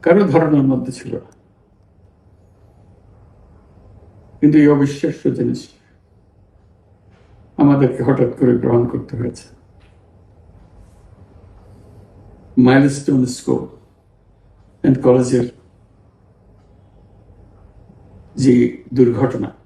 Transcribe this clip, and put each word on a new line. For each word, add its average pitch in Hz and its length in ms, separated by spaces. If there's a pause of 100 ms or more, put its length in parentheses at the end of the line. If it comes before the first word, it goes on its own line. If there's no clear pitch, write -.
কারো 185 260
ধারণার 151 340
মধ্যে 127 300
ছিল - 220
না। - 220 (3000)
কিন্তু 151 180
এই 147 100
অবিশ্বাস্য 143 680
জিনিস 123 340 (1900)
আমাদেরকে 139 460
হঠাৎ 127 360
করে 123 200
গ্রহণ 120 280
করতে - 300
হয়েছে। - 320 (3000)
মাইলস্টোন 135 680
স্কুল - 300
অ্যান্ড - 1500
কলেজের 123 460 (2750)
যে 123 480 (120)
দুর্ঘটনা 123 580 (140)